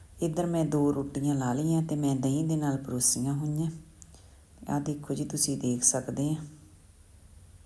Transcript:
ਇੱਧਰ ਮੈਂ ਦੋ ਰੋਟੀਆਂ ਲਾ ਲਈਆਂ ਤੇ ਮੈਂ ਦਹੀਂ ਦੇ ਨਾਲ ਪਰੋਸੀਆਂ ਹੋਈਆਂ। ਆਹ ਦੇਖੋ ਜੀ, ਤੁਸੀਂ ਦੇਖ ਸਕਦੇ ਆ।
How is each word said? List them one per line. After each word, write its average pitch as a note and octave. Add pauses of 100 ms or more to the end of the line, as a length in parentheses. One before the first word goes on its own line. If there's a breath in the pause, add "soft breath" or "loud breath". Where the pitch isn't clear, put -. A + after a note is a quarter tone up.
(220 loud breath)
ਇੱਧਰ E3+
ਮੈਂ E3
ਦੋ C#3+
ਰੋਟੀਆਂ C#3
ਲਾ B2+
ਲਈਆਂ D#3+
ਤੇ D#3+
ਮੈਂ C#3+
ਦਹੀਂ C3+
ਦੇ D#3
ਨਾਲ C#3+
ਪਰੋਸੀਆਂ C3
ਹੋਈਆਂ। D3+ (1000 loud breath)
ਆਹ C#3+
ਦੇਖੋ D3
ਜੀ, D3
ਤੁਸੀਂ D3
ਦੇਖ B2
ਸਕਦੇ C3+
ਆ। D#3+ (1300)